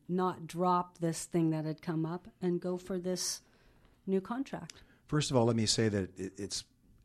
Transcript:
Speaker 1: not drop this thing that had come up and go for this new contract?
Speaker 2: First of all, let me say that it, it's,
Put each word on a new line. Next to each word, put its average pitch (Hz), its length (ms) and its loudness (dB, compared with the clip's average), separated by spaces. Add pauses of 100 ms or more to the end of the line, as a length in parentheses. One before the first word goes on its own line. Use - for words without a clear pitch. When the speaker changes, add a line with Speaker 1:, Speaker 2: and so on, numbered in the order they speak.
Speaker 1:
not 180 400 -2
drop 175 520 0
this 165 260 -2
thing 165 240 2
that 156 160 -2
had 156 160 -6
come 160 240 -2
up 175 220 -8 (120)
and 175 220 0
go 180 160 -2
for 180 220 -6
this 180 420 -4 (640)
new 190 140 2
contract? 196 640 -8 (240)
Speaker 2:
First 151 220 2
of 135 80 4
all, 117 80 8
let 117 100 6
me 113 100 4
say 110 240 4
that 95 280 -2
it, 92 200 -8
it's, 101 260 -6 (420)